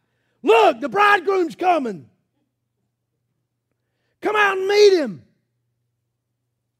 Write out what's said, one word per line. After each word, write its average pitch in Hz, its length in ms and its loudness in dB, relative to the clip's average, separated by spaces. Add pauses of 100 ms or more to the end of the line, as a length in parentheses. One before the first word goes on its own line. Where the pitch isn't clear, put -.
(440)
'Look, 349 380 2
the 277 80 -8
bridegroom's 381 640 0
coming! 254 540 -4 (2000)
Come 415 160 -4
out 403 220 -2
and 381 100 -6
meet 403 320 4
him!' 196 240 -8 (1600)